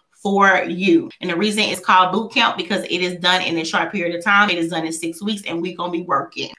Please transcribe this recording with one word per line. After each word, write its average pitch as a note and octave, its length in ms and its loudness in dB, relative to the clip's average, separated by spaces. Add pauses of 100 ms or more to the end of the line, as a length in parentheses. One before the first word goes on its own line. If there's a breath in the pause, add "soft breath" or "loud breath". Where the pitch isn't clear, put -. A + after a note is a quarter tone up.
(120)
for G3 520 4
you. F3 460 2 (100)
And F#3 100 -6
the E3+ 60 -2
reason G#3 280 0
it's - 180 -2
called F#3 320 4
boot G#3+ 180 -2
camp A#3 260 0
because F#3 260 -4
it F3 180 -4
is F3+ 160 -4
done F3+ 240 2
in E3 160 -2
a D#3+ 80 -4
short E3+ 260 -2
period F3 240 -4
of E3+ 80 -8
time. G3+ 260 4
It F3+ 80 0
is E3 120 -2
done D#3+ 160 -4
in D#3+ 80 -4
six E3 280 -8
weeks G#3 240 -4
and E3+ 160 -6
we're F3 140 -6
gonna F3+ 160 -6
be F3 120 -4
working, - 560 -4